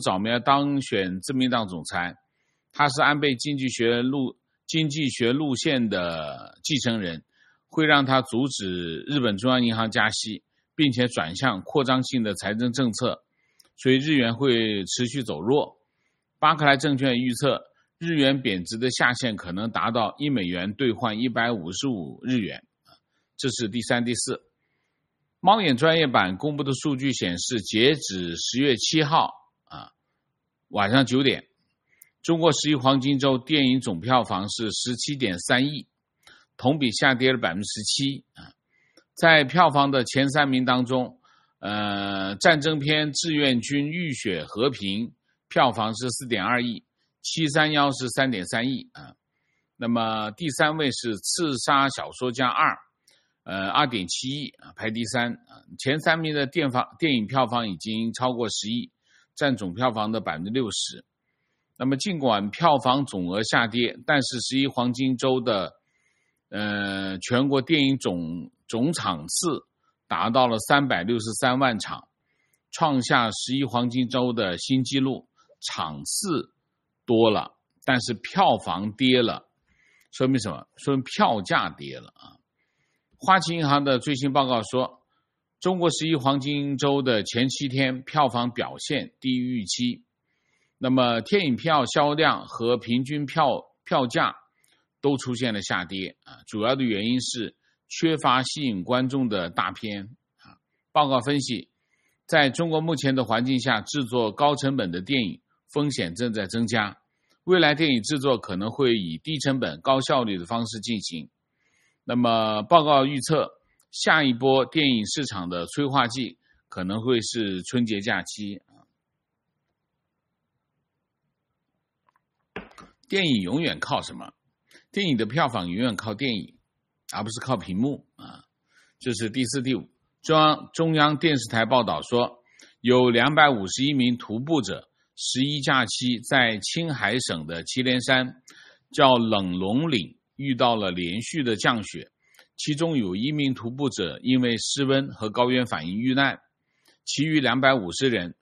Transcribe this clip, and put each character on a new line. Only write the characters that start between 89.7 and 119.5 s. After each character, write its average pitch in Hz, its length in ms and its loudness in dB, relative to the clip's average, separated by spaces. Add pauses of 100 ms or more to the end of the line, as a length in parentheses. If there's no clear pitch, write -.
那 131 120 -2
么 123 300 4
电 196 260 0
影 127 80 2
票 151 320 2
销 147 260 2
量 147 360 2
和 120 280 0
平 120 280 0
均 147 200 -4
票-， 135 380 0 (240)
票 147 220 2
价 151 260 0 (640)
都 143 160 2
出 127 200 -6
现 117 180 -2
了 98 80 -6
下 92 220 -4
跌 95 400 -8
啊， - 140 -20 (100)
主 107 140 -6
要 123 120 2
的 135 80 -2
原 107 220 0
因 123 160 0
是 - 340 -8 (340)
缺 160 280 0
乏 131 260 2
吸 147 200 -6
引 104 200 -2
观 123 260 0
众 131 200 -2
的 92 200 -2
大 92 220 -2
片 101 320 -8 (360)
啊。 - 200 -20 (320)
报 151 160 2
告 131 140 2
分 143 200 0
析， 127 280 -6 (580)
在 147 240 4
中 165 180 -2
国 156 120 0
目 160 160 -2
前 135 180 0
的 127 100 0
环 113 200 0
境 131 160 0
下， 113 220 0
制 147 240 -4
作 110 260 0
高 147 240 2
成 135 200 -2
本 101 140 -2
的 87 100 -4
电 127 220 -2
影 92 180 -6 (280)
风 147 220 -2
险 90 260 -4
正 120 160 -2
在 104 140 -4
增 113 200 -2
加， 104 320 -2 (460)
未 180 140 4
来 151 160 6
电 160 140 2
影 120 140 2
制 139 160 -4
作 131 180 2
可 95 200 -6
能 101 120 -2
会 123 240 2
以 87 300 -2
低 156 160 -6
成 135 200 0
本、 82 220 -4
高 135 220 2
效 135 200 0
率 104 140 -2
的 85 80 -8
方 117 220 -4
式 107 140 -10
进 110 200 -6
行。 80 300 -10 (720)
那 120 120 -4
么 113 480 2
报 165 180 6
告 143 240 4
预 143 140 -4
测， 139 280 0 (440)
下 160 320 2
一 127 100 2
波 131 320 4
电 151 200 0
影 113 200 2
市 143 180 -4
场 92 240 -6
的 87 180 -4
催 143 200 -4
化 131 220 2
剂 113 280 -6 (320)
可 95 160 -8
能 101 160 -4
会 120 200 2
是 101 420 -4
春 120 240 -2
节 104 140 -4
假 101 220 -2
期。 101 380 -12 (4000)